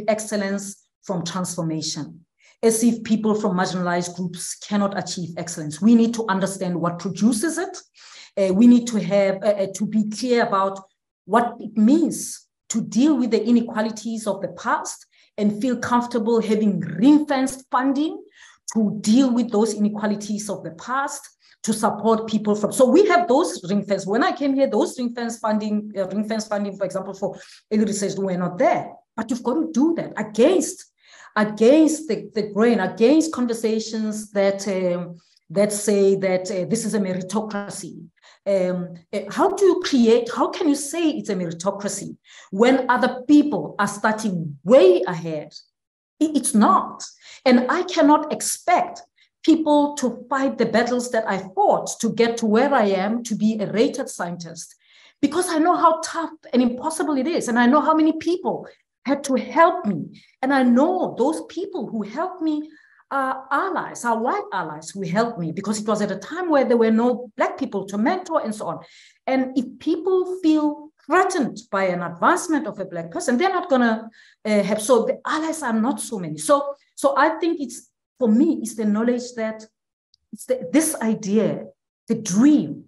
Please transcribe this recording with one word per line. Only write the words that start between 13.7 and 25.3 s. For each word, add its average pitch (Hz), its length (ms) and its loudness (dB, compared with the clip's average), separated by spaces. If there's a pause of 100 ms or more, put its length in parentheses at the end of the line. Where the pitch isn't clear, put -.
of 185 140 -4
the 175 80 -6
past - 560 -6 (320)
and 208 240 0
feel 247 160 0
comfortable 233 640 0
having 202 400 0
ring-fenced 262 920 2
funding 277 520 -2 (500)
to 208 280 0
deal 240 320 4
with 240 180 0
those 214 220 2
inequalities 208 760 -4
of - 140 -8
the 165 80 -12
past, 277 500 -6 (420)
to 226 100 -2
support 220 540 0
people 208 280 -2
from, - 160 -2
so 269 180 4
we 359 180 6
have - 200 2
those 294 220 2 (200)
ring-fence. 196 360 -2
When 220 180 0
I 370 80 2
came 277 220 -2
here, 262 160 2
those 247 280 0
ring-fence 233 420 -6